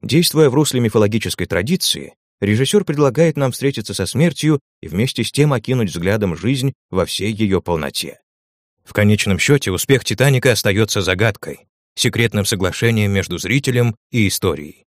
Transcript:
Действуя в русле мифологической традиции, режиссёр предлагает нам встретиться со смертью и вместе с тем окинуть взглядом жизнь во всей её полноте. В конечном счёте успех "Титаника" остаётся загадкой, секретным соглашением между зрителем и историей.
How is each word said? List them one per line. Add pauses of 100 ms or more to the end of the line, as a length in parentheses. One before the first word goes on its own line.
Действуя
в
русле
мифологической
традиции, (280)
режиссёр
предлагает
нам
встретиться
со
смертью (220)
и
вместе
с
тем
окинуть
взглядом
жизнь (160)
во
всей
её
полноте. (640)
В
конечном
счёте
успех
"Титаника"
остаётся
загадкой, (280)
секретным
соглашением
между
зрителем (160)
и
историей.